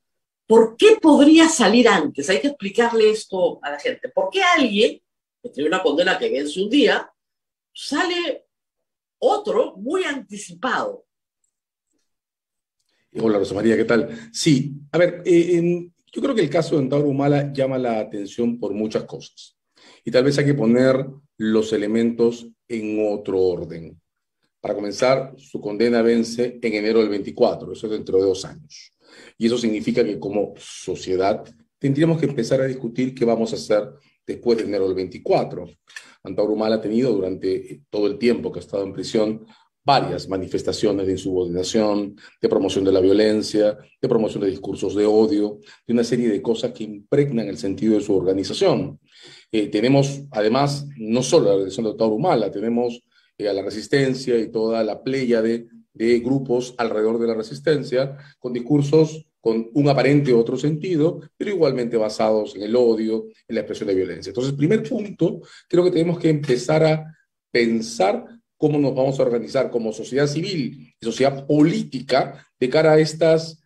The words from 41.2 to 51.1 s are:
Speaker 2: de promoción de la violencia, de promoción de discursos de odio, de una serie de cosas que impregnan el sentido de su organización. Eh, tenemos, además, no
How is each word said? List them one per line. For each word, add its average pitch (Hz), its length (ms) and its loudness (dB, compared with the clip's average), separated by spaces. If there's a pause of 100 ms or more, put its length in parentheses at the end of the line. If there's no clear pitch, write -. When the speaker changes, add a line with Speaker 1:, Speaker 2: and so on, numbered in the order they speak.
Speaker 2:
de 110 80 2
promoción 98 360 0
de 95 80 4
la 95 80 4
violencia, 104 760 2 (240)
de - 80 -2
promoción 107 360 0
de 95 60 0
discursos 95 440 -6
de 104 100 2
odio, 104 540 2 (260)
de 117 80 -4
una 120 120 2
serie 120 240 0
de 101 120 0
cosas 117 300 -2
que - 140 -12
impregnan 113 640 -2
el 92 100 -10
sentido 101 380 0
de 101 40 0
su 101 140 0
organización. 98 840 0 (500)
Eh, 107 160 0
tenemos, 131 540 2 (100)
además, 120 560 0 (120)
no 113 260 -2